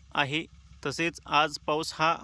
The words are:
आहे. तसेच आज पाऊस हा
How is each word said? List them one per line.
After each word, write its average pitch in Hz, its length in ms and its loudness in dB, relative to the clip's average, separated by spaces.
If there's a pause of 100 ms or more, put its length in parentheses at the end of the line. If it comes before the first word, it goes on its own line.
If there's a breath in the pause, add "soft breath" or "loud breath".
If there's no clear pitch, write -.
(140)
आहे. 147 300 0 (420)
तसेच 165 400 -2
आज 151 320 2
पाऊस 156 360 -2
हा 160 200 2 (100)